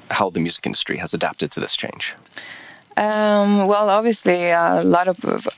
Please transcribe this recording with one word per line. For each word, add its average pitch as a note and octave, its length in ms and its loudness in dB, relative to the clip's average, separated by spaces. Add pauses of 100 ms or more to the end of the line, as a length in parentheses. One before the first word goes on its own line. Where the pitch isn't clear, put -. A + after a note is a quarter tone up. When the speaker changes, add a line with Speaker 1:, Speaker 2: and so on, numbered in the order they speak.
Speaker 1:
how G2+ 220 -2
the E2+ 80 -4
music E2 260 -2
industry - 320 -2
has E2+ 160 -6
adapted - 380 -4
to - 80 -4
this - 180 -4
change? - 380 -8 (800)
Speaker 2:
Um, G#3 720 2
well, G#3 220 2
obviously, F#3+ 640 2
uh, E3+ 300 2
a - 20 0
lot F3+ 240 4
of - 400 -2 (100)